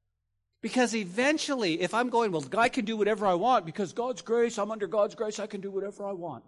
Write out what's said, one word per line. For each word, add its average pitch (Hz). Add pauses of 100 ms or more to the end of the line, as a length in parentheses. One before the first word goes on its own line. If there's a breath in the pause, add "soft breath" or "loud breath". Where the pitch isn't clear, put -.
(600)
Because 240
eventually, 226
if 180
I'm 240
going, 226
"Well, 160 (140)
I 233
can 254
do 220
whatever 208
I 180
want 208
because 165
God's 240
grace, 233
I'm 208
under 208
God's 214
grace, 214
I 196
can 196
do 196
whatever 196
I 202
want." 170